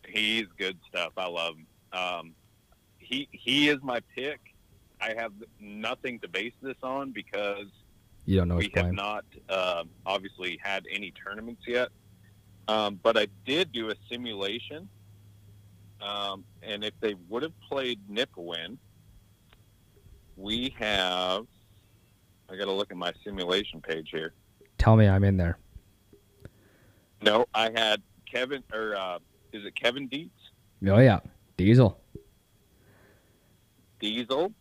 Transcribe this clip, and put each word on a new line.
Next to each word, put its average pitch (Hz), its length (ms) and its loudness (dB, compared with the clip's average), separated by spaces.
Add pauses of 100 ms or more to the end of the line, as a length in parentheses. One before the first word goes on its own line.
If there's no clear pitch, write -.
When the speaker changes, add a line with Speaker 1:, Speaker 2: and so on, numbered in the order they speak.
Speaker 1:
he's 107 380 0 (120)
good 95 200 -4 (100)
stuff. 85 300 -6
I 92 100 -6
love 85 280 -6
him. 78 120 -20 (240)
Um, 90 420 -8 (640)
he, 135 340 -8
he 143 380 2
is 147 140 2
my 123 160 -4 (160)
pick. 139 240 -8 (640)
I 110 160 -4
have 113 160 -8 (260)
nothing 110 640 -8
to 98 80 -12
base 98 320 -6
this 131 200 -10
on 135 300 -6
because 101 560 -8 (580)
Speaker 2:
You 98 120 4
don't 87 100 4
know 87 80 0
Speaker 1:
we 85 100 2
Speaker 2:
his - 100 -8
Speaker 1:
have 92 100 2
Speaker 2:
plan. 87 100 -2
Speaker 1:
not, 104 300 -6 (240)
uh, 92 340 -2 (220)
obviously 95 580 -6
had 98 260 -4
any 98 220 -8
tournaments 110 560 -14
yet. 120 220 0 (760)
Um, 107 360 0
but 113 140 6
I 107 100 2 (180)
did 156 260 0
do 110 200 -6
a 98 40 -4 (140)
simulation. 120 760 -8 (1160)
Um, 101 420 -6 (200)
and 104 200 -8
if 107 180 -6
they 107 140 -2 (120)
would 117 160 -6
have - 160 -10
played 127 400 -4 (100)
Nipawin, 90 680 -6 (1600)
we 113 420 -4
have, 92 680 0 (1040)
I 95 60 10
gotta 98 160 2
look 101 200 2
at 90 60 -10
my 87 160 -2 (100)
simulation 92 580 0
page 80 300 -6
here. 80 220 -6 (440)
Speaker 2:
Tell 110 180 8
me 107 120 10
I'm 98 160 6
in 98 140 4
there. 85 200 0 (1600)
Speaker 1:
No, 107 320 6
I 110 220 2
had 107 260 2 (280)
Kevin, 127 340 -4 (100)
or, 110 220 -4
uh, 92 240 -6 (340)
is 104 120 -12
it 95 100 -14
Kevin 127 320 -2
Dietz? 156 220 -10 (580)
Speaker 2:
Oh, 101 120 8
yeah. 123 200 10 (360)
Diesel. 110 460 8 (2000)
Speaker 1:
Diesel. 123 600 -4